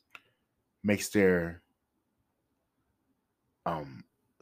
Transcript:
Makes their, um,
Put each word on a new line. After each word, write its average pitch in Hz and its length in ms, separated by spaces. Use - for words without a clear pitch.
Makes 104 260
their, 87 540
um, 76 400